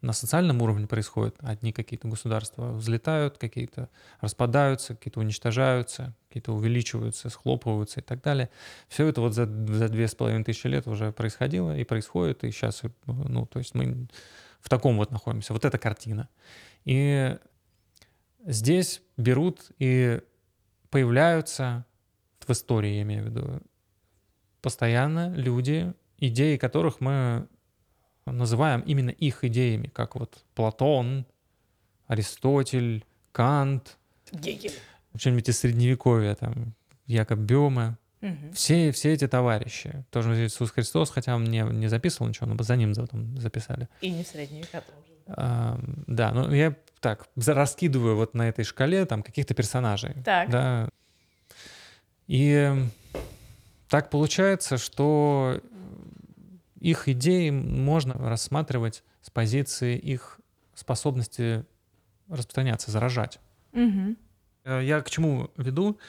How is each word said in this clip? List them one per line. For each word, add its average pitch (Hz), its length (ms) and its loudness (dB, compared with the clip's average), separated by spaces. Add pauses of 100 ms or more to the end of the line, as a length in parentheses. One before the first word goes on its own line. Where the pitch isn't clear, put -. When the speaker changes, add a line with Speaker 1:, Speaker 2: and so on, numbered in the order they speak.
Speaker 1:
на 120 100 -2
социальном 147 480 2
уровне 107 280 2
происходит. 110 540 -2
Одни 113 300 -4
какие-то - 360 -8
государства 110 640 -4
взлетают, 117 680 -2
какие-то 120 500 -8 (320)
распадаются, 123 760 0
какие-то - 240 -10
уничтожаются, 123 960 -2 (140)
какие-то 113 240 -6
увеличиваются, 113 760 -2
схлопываются 117 720 -2
и - 40 -14
так 127 200 -10
далее. 139 260 0 (380)
Все 156 200 0
это 135 140 0
вот 113 140 2
за, 120 100 2
за 107 440 0
две 113 180 2
с - 80 -4
половиной 113 280 0
тысячи 113 220 -4
лет 131 220 0
уже 107 240 -2
происходило 143 680 -2
и 123 60 -2
происходит. 139 600 -2
И 117 80 -4
щас, - 320 -6
э, 117 60 -6 (160)
ну, 123 400 -4
то - 140 -8
есть 127 160 -10
мы 123 320 -2 (520)
в - 100 -20
таком 123 280 4
вот 104 140 2
находимся. 113 420 -6
Вот 110 100 -2
эта 127 140 0
картина. 110 500 -6 (560)
И 135 540 2 (1120)
здесь 143 560 2 (140)
берут 127 600 2
и 127 420 2 (680)
появляются, 131 960 2 (640)
в - 40 -6
истории, 104 440 0
я 104 80 -2
имею 104 200 -4
в - 40 -6
виду, 120 320 -6 (1040)
постоянно 139 720 0
люди, 139 580 0 (240)
идеи 135 400 2
которых 151 440 0
мы 127 460 0 (800)
называем 123 540 2
именно 135 300 0
их - 320 -2
идеями, 117 440 0
как - 280 -8
вот - 280 -10 (120)
Платон, 127 720 0 (840)
Аристотель, 120 960 0 (260)
Кант. 139 680 0 (340)
Speaker 2:
Гегель. - 400 -8 (440)
Speaker 1:
Что-нибудь 123 340 0
из 110 100 0
Средневековья, 120 760 2
там, 117 380 -6 (320)
Якоб 110 340 0
Беме. 120 580 2 (240)
Speaker 2:
Мгм. 160 320 -8
Speaker 1:
Все, 160 380 4
все 151 220 2
эти 139 140 0
товарищи. 123 840 -2
Тоже 113 360 2
Иисус 110 260 -2
Христос, 147 400 0
хотя 123 240 -2
он 117 80 0
не, 113 180 0
не 110 260 0
записывал 117 400 0
ничего, 113 200 -4
но 110 160 -2
за 120 120 2
ним 107 200 2
потом 117 420 -6
записали. 117 500 -6 (140)
Speaker 2:
И 185 80 -4
не 170 140 -4
в - 40 -10
средние 151 360 -12
века 175 180 -12
тоже. 151 320 -20 (140)
Speaker 1:
А, 120 520 -2 (280)
да, 113 240 0
ну 131 200 0
я 147 240 4 (260)
так, 110 340 -4
за-, 127 180 2
раскидываю 135 600 2
вот 110 180 0
на 117 160 2
этой 110 160 -2
шкале 175 400 0
там 107 160 -4
каких-то - 320 -4
персонажей. 110 600 -2 (100)
Speaker 2:
Так. 180 240 2
Speaker 1:
Да. 123 400 2 (1400)
И 143 460 4 (1120)
так 147 220 2
получается, 156 720 2
что 143 840 2 (1160)
их 165 280 0
идеи 156 420 4
можно 135 680 0
рассматривать 123 880 -2 (180)
с - 80 -20
позиции 120 680 0
их - 420 -8 (360)
способности 117 880 -2 (640)
распространяться, 127 640 -2
заражать. 117 480 -2 (340)
Speaker 2:
Мгм. 214 440 2 (480)
Speaker 1:
Э, 131 180 -2
я 147 180 2
к - 80 -10
чему 147 480 0
веду? 160 520 0